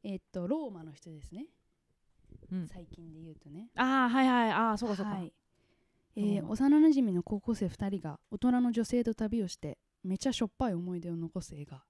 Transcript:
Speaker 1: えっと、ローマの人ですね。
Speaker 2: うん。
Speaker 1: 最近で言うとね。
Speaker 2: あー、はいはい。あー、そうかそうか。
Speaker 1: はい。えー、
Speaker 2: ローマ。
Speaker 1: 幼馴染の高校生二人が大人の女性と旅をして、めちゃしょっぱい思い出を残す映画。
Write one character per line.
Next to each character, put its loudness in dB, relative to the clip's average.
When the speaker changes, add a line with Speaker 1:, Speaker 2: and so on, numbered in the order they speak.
Speaker 1:
え -8
っ -10
と、 -6
ロ -2
ー -10
マ -16
の -16
人 -20
で -18
す -16
ね。 -14
Speaker 2:
う -6
ん。 -8
Speaker 1:
最 -16
近 -20
で -20
言 -18
う -20
と -20
ね。 -16
Speaker 2:
あ 4
ー、 4
は 4
い 6
は 6
い。 4
あ 2
ー、 0
そ -2
う -2
か 0
そ -4
う -2
か。 -4
Speaker 1:
は -4
い。 -10
え -6
ー、 2
Speaker 2:
ロ 0
ー -8
マ。 -10
Speaker 1:
幼 6
馴 8
染 4
の 2
高 -4
校 -2
生 -2
二 -4
人 -4
が -10
大 -8
人 4
の 2
女 0
性 0
と 0
旅 -2
を -4
し -10
て、 -10
め -4
ち -4
ゃ 2
し -2
ょ 0
っ -10
ぱ 0
い -2
思 -4
い -6
出 -10
を -6
残 -6
す -14
映 -12
画。 -18